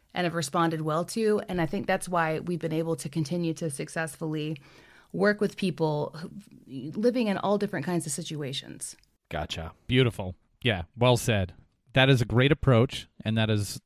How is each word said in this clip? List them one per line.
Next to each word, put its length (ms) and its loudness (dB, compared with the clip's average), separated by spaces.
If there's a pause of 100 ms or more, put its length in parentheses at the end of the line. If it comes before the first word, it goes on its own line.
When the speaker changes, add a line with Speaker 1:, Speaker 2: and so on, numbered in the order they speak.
(140)
Speaker 1:
and 100 -2
have 100 0
responded 480 0
well 220 0
to. 460 0
And 100 -2
I 60 2
think 220 -4
that's 200 0
why 320 0
we've 200 -4
been 120 -4
able 240 0
to 140 -8
continue 460 -2
to 140 -6
successfully 880 -6 (540)
work 300 2
with 160 -2
people 600 -2
who, 800 -14
living 300 2
in 100 0
all 200 0
different 280 -4
kinds 200 -2
of 80 -6
situations. 840 -8 (340)
Speaker 2:
Gotcha. 440 -6 (140)
Speaker 3:
Beautiful. 480 2 (260)
Yeah, 220 0 (140)
well 200 6
said. 360 0 (400)
That 160 6
is 120 6
a 40 0
great 260 4
approach, 560 4 (160)
and 140 0
that 120 2
is 360 0